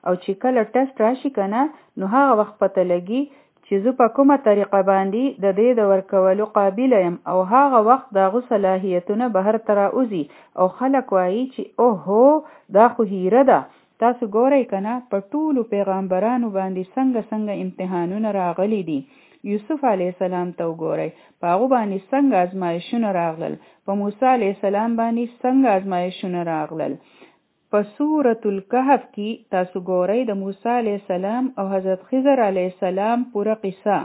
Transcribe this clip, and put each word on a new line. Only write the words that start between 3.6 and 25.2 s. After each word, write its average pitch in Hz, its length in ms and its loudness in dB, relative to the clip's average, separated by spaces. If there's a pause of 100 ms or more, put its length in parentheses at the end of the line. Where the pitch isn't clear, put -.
چې - 80 -2 (100)
زه 254 160 2
په 240 60 6 (100)
کومه 277 200 6 (100)
طریقه 202 340 2 (100)
باندې 196 320 0 (220)
د - 20 2 (120)
دې 226 100 4 (100)
د 208 120 2
ورکولو 190 540 2 (120)
قابله 214 480 2
یم. 175 120 -2 (140)
او 180 80 2 (140)
هغه 262 360 6
وخت 269 280 4
د - 100 4
هغو 202 140 0 (100)
صلاحیتونه 196 840 0
بهر 202 200 2 (100)
ته 214 140 0
راوځي 202 440 0 (340)
او 185 80 2 (120)
خلک 254 380 -2
وایي 185 260 0 (120)
چې 220 80 -10 (220)
اوهو، 208 420 2 (500)
دا 220 180 8
خو 220 180 -2
هیره 190 380 2
ده. 180 80 6 (420)
تاسو 240 220 0 (140)
ګورئ 262 340 2
که 190 160 -4
نه، 226 80 -6 (160)
په 196 80 -2 (140)
ټولو 302 280 -2 (140)
پیغمبرانو 196 800 -2
باندې 190 260 -4 (120)
څنګه 262 260 0 (100)
څنګه 214 220 -6 (120)
امتحانونه 185 640 -6 (120)
راغلي 185 500 -2
دي. 143 100 -4 (500)
یوسف 208 340 -6
علیه 185 300 0
السلام 180 340 -4 (100)
ته - 120 -6
وګورئ، 160 400 -6 (300)
په 175 120 -6
هغو 202 220 2
باندې 208 240 -2 (120)
څنګه 269 260 2 (100)
ازمایښونه 185 600 -4 (120)
راغلل. 160 340 -4 (300)
په 196 160 -6
موسی 208 260 -2 (100)
علیه 202 200 0
السلام 208 340 -2 (100)
باندې 233 240 -2 (180)